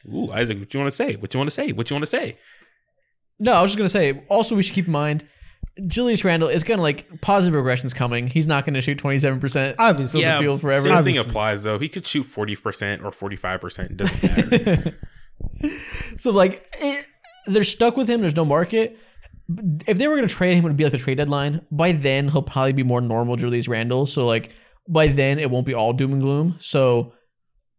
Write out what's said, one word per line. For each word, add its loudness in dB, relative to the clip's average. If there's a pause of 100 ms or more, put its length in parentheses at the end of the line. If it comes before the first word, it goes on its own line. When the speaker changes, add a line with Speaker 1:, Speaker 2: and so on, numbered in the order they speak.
(120)
Speaker 1:
ooh, -4
Isaac, -2
what -14
you -4
wanna -2
say? -2
What -8
you -2
wanna -2
say? -4
What -6
you -4
wanna -4
say? -4 (1040)
Speaker 2:
No, 4
I 6
was 4
just -4
gonna 0
say, 0
also 2
we 4
should -4
keep -2
in 0
mind -2 (600)
Julius 0
Randle 2
is 0
gonna, 0
like, -2
positive 4
regression's 0
coming. -2
He's 0
not 0
gonna -2
shoot -2
twenty-seven 0
percent -2
Speaker 3:
Obviously. 2
Speaker 2:
from 2
the 2
Speaker 1:
Yeah, 0
Speaker 2:
field 0
forever. 2
Speaker 1:
same 4
thing 6 (200)
Speaker 3:
Obviously. -2
Speaker 1:
applies, -2
though. -2
He -4
could -10
shoot -2
forty -6
percent -6
or -8
forty-five -6
percent. -10
It -10
doesn't -2
matter. 0
Speaker 2:
<laughs> -12 (1120)
So, -2
like, 4 (140)
it, -4 (400)
they're 2
stuck 2
with 0
him. 0
There's 0
no 2
market. 0 (880)
If 2
they 2
were 2
gonna 2
trade 2
him, 4
it 0
would 0
be, 2
like, 2
the 0
trade -4
deadline. -2
By 2
then, 0
he'll 2
probably 0
be 0
more 2
normal 0
Julius -2
Randle. 0
So, -2
like, 0 (380)
by 4
then, 2
it 0
won't 0
be -2
all 2
doom 0
and 0
gloom. 2
So, 2 (640)